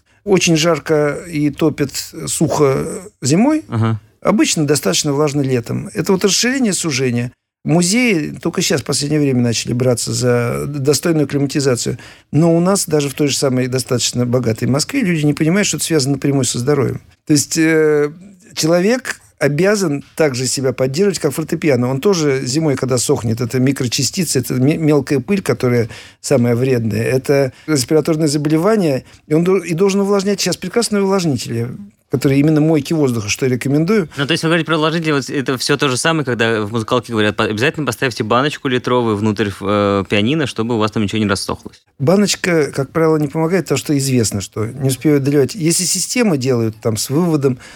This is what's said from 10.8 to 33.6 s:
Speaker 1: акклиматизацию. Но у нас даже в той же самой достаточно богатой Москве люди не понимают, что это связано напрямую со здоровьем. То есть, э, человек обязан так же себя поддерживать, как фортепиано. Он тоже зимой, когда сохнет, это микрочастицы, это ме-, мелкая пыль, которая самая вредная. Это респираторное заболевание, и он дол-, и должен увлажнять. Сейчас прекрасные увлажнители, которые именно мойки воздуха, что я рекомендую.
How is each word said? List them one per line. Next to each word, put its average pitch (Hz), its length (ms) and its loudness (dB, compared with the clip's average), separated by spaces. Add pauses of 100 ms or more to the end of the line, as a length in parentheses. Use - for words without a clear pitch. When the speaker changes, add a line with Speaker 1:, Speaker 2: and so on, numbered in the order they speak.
Speaker 1:
акклиматизацию. 135 720 -2 (340)
Но 165 240 4
у 170 60 4
нас 190 260 2
даже 147 220 0
в 139 60 -8
той 147 140 0
же 127 100 -2
самой 127 300 0
достаточно 123 580 -2
богатой 120 420 0
Москве 151 320 -2
люди 175 240 0
не 147 80 4
понимают, 170 340 2
что 151 120 -4
это - 80 -4
связано 143 300 0
напрямую 139 280 0
со - 140 -2
здоровьем. 127 420 0 (260)
То 156 60 0
есть, 147 240 0
э, 156 560 2 (420)
человек 180 640 0 (180)
обязан 156 640 0 (100)
так 147 200 2
же 127 120 -2
себя 127 280 -2
поддерживать, 143 440 0
как 143 140 0
фортепиано. 151 560 0
Он 135 140 -2
тоже 151 420 2
зимой, 139 320 0
когда 131 220 0
сохнет, 117 420 0
это 127 180 -2
микрочастицы, 135 800 0
это 131 140 -4
ме-, 131 220 2
мелкая 147 440 2
пыль, 196 200 -2
которая 120 480 0 (320)
самая 120 360 2
вредная. 117 480 0
Это 131 480 0 (140)
респираторное 156 600 0
заболевание, 156 760 0 (220)
и 151 60 -4
он 160 100 4
дол-, 185 200 2
и 170 100 -6
должен 196 280 2
увлажнять. 196 400 0
Сейчас 175 180 -2
прекрасные 202 440 -2
увлажнители, 131 640 -2 (420)
которые 139 280 2
именно 151 220 4
мойки 156 320 2
воздуха, 123 360 0
что - 160 -4
я 127 80 0
рекомендую. 160 640 0